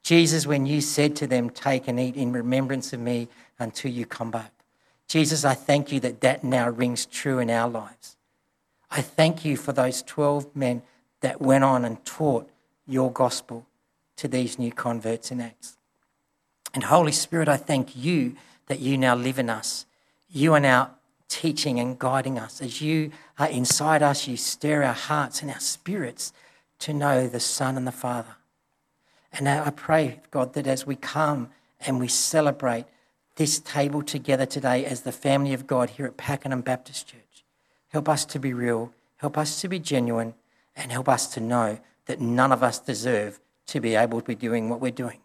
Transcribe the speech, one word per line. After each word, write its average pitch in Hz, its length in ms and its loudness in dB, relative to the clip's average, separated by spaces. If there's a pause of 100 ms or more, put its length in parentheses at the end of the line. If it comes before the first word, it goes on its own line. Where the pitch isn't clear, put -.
Jesus, 160 460 6
when 139 180 2
you 147 160 2
said 147 360 2
to 139 100 -2
them, 120 220 2
"Take 131 380 -2
and 123 120 0
eat 127 160 -2
in 123 160 0
remembrance 127 640 -2
of 123 60 -8
me 120 280 -4 (320)
until 120 320 -6
you 120 140 -6
come 113 260 -8
back." 110 200 -8 (560)
Jesus, 151 380 2
I 135 80 6
thank 143 380 2
you 139 100 0
that 120 200 -4
that 131 220 2
now 123 260 2
rings 120 360 -2
true 131 340 -2
in 117 100 0
our 117 200 2
lives. - 480 -10 (720)
I 143 120 -2
thank 160 440 2
you 139 120 0
for - 140 -4
those 131 300 0
twelve 143 540 -2
men 123 260 -2 (400)
that - 200 -2
went 135 220 6
on 127 220 4
and 113 200 -6
taught 135 440 -2 (380)
your 131 240 0
gospel 120 540 -2 (520)
to - 100 -6
these 127 320 -2
new 120 120 -2
converts 113 600 -4
in 123 100 -6
Acts. - 360 -14 (960)
And - 100 -4
Holy 156 280 6
Spirit, 160 360 0
I 139 100 4
thank 135 380 -2
you 131 400 0 (320)
that 131 120 -4
you 135 180 0
now 127 180 4
live 127 240 -2
in 120 100 -2
us. - 360 -6 (440)
You 156 240 4
are 151 60 8
now 131 320 4 (360)
teaching 143 520 -2
and 123 180 -2
guiding 131 400 0
us. 107 240 -10
As 123 200 -8
you 156 300 0 (280)
are 156 100 2
inside 147 540 4
us, 143 240 2
you 123 100 -4
stir 147 460 0
our 123 100 2
hearts - 480 -2
and 147 80 -8
our 123 100 -10
spirits - 720 -6 (480)
to 151 140 -6
know 139 340 2
the 120 120 -4
Son 131 360 -2
and 127 120 -4
the 123 40 -4
Father. 123 440 -6 (960)
And 139 180 0
I 143 220 0
pray, 151 500 0 (100)
God, 127 220 -2
that 139 140 -2
as 135 200 -2
we 139 80 -4
come 147 540 -2 (320)
and 131 180 -2
we 123 80 -2
celebrate 135 800 0 (500)
this 151 240 0
table 143 420 0
together 135 440 0
today 131 400 0
as 131 160 -6
the 127 100 -6
family 139 420 2
of 135 140 -6
God 123 240 2
here 139 140 -8
at - 100 -10
Pakenham 135 460 -6
Baptist - 460 -6
Church, - 360 -20 (460)
help 151 180 -2
us 147 180 2
to - 140 -8
be 131 140 -2
real, 120 400 -2 (240)
help 147 200 -4
us 151 240 -2
to 190 60 -8
be 180 120 -4
genuine, 117 560 -2 (400)
and 123 160 -10
help 127 180 0
us 127 240 2
to 113 80 -6
know 113 380 0 (260)
that 123 160 -6
none 127 320 4
of 127 100 4
us 120 160 0
deserve 107 600 -2 (280)
to 139 140 -4
be 113 140 0
able 117 260 2
to - 60 -10
be 117 80 -4
doing 113 340 -2
what 117 100 -4
we're 127 120 -2
doing. 120 340 -8